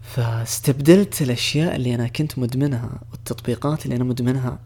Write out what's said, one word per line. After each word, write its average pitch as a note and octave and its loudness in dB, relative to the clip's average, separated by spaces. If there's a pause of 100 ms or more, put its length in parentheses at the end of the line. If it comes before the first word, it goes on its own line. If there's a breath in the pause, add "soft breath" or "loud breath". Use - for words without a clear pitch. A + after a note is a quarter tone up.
فاستبدلت C#3 2
الأشياء D3 0
اللي B2 0
أنا A#2+ 0
كنت D3 -4
مدمنها B2+ -2 (100)
والتطبيقات C#3+ -4
اللي C3 -2
أنا B2 0
مدمنها B2+ 0